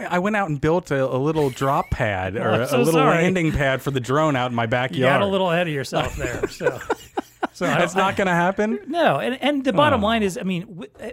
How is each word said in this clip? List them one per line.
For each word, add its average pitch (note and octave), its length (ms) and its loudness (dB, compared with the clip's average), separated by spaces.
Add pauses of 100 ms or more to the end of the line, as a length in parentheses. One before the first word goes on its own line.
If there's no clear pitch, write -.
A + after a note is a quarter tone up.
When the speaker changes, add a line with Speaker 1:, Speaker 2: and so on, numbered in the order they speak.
Speaker 1:
I F3 120 -2
went G#3 180 0
out G3 140 -2
and C#3+ 100 -4
built E3 300 0
a, C3+ 140 0
a C3 140 -2
little D3 320 2
drop C#3 400 -2
pad F#2+ 440 -2
Speaker 2:
<laughs> A2 40 -6
Well, - 60 -2
Speaker 1:
or - 80 0
Speaker 2:
I'm - 100 2
Speaker 1:
a, B2+ 60 -2
Speaker 2:
so C3 80 0
Speaker 1:
a - 20 4
little D#3 160 4
Speaker 2:
sorry. E3 280 4
Speaker 1:
landing F3 300 2
pad C3+ 300 0
for C#3+ 100 -4
the C3+ 80 -2
drone C#3+ 360 2
out B2+ 140 0
in A#2+ 60 -4
my A#2 80 2
Speaker 2:
You A2+ 60 0
got B2+ 160 0
a - 20 -2
Speaker 1:
backyard. C#3 420 2
Speaker 2:
little F#3+ 220 0
ahead F3 160 0
of D3+ 60 -4
yourself D3+ 420 -4
there. B2+ 300 -6
Speaker 1:
<laughs> - 60 -8
Speaker 2:
So, - 260 -4 (720)
so - 140 -4
I D3+ 120 0
Speaker 1:
That's F3 140 0
Speaker 2:
don't, F#3+ 100 0
Speaker 1:
not G3 120 2
Speaker 2:
I - 20 -10
Speaker 1:
gonna G3 180 0
happen? G3 520 0
Speaker 2:
No, C4 340 2
and, B3+ 220 -4
and C#4 220 0
the C4+ 100 0
bottom C#4+ 280 4
Speaker 1:
Oh. G3+ 40 2
Speaker 2:
line A3+ 160 2
is, G3 160 -2
I - 40 -8
mean, F#3 200 -2
w-, G3 360 -14
eh, G#3+ 140 -14